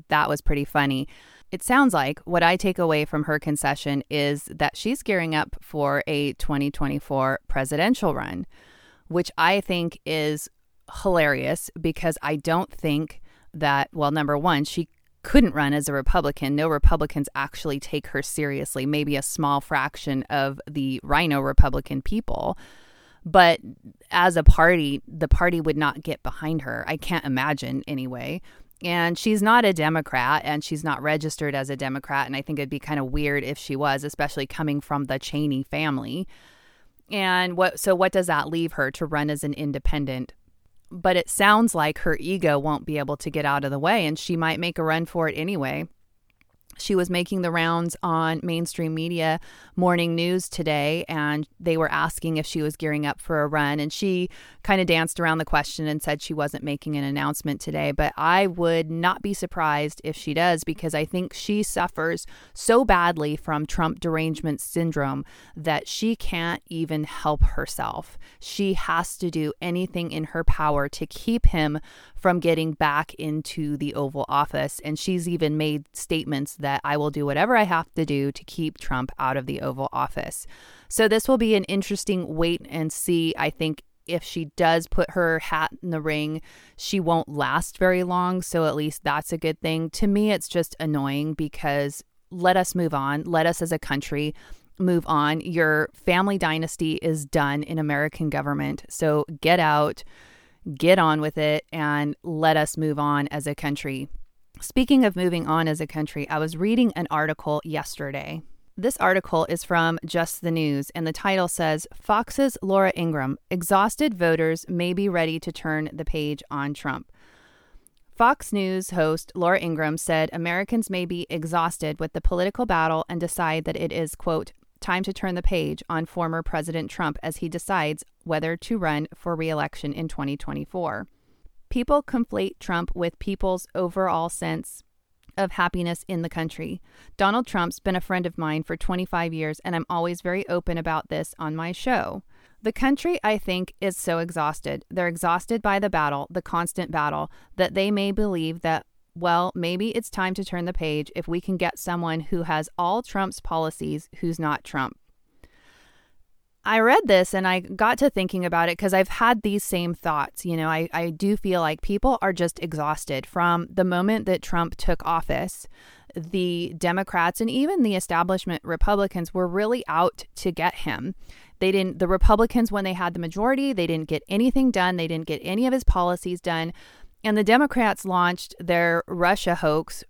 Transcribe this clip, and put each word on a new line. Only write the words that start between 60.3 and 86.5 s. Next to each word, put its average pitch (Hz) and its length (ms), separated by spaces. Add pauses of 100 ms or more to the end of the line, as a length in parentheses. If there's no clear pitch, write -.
does, 165 320
because 160 300
I 151 100
think 180 300
she 208 280
suffers 170 640 (300)
so 240 300
badly 170 520
from 151 300
Trump 165 340
derangement 160 600
syndrome 147 640 (280)
that 156 320
she 220 300
can't 170 540
even 160 340
help - 380
herself. - 720 (220)
She 190 360
has - 440
to 180 120
do 156 300
anything 175 520
in 156 120
her 165 200
power 147 440
to - 180
keep - 400
him 156 340 (340)
from 180 260
getting 160 320
back 151 420
into 151 600
the 143 180
Oval 143 340
Office, 143 540
and 151 160
she's 180 300
even 156 280
made 151 280 (100)
statements 147 600
that, 139 280
"I 147 140
will 147 120
do 147 140
whatever 165 320
I 214 60
have 175 320
to 165 100
do 139 260
to - 140
keep - 320
Trump 131 420
out 135 200
of 127 80
the 139 160
Oval 135 280
Office." - 560 (440)
So 220 180
this 220 180
will 262 120
be 220 160
an 196 100
interesting 196 720
wait 170 320
and 160 240
see. 165 460
I 151 100
think 156 340 (240)
if 170 160
she 160 340
does 165 300
put - 260
her 165 260
hat 160 320 (120)
in 180 60
the 160 140
ring, 156 400 (340)